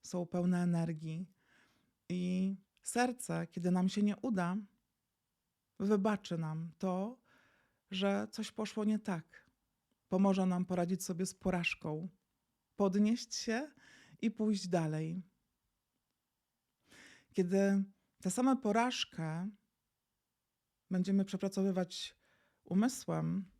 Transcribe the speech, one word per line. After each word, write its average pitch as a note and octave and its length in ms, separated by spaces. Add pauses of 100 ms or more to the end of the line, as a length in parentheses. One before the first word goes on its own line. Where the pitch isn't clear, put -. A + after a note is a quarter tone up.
Są F3+ 240
pełne F3+ 360
energii. E3 640 (800)
I F#3 480 (260)
serce, A#3+ 640
kiedy F3+ 240
nam F3+ 180
się G3+ 140
nie G#3 140
uda, F#3 400 (1200)
wybaczy G3 600
nam D#3+ 400
to, F#3+ 420 (720)
że G3 400
coś - 220
poszło G#3+ 320
nie G#3+ 140
tak. - 520 (580)
Pomoże F#3+ 380
nam F3+ 180
poradzić F3+ 400
sobie F#3 220
z - 80
porażką, E3+ 720 (680)
podnieść G#3 580
się B3+ 360 (500)
i A3+ 100
pójść G#3+ 380
dalej. E3 540 (2000)
Kiedy G3 500 (360)
tę F#3 100
samą B3+ 260
porażkę G#3 920 (1400)
będziemy F#3+ 340
przepracowywać F#3+ 920 (480)
umysłem F3+ 960